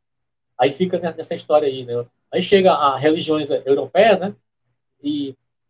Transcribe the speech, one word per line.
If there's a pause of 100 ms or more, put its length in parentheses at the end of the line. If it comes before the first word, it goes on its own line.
(580)
Aí
fica
ne-,
nessa
história
aí,
né? (260)
Aí
chega
a
religiões
europeias,
né? (680)
E (340)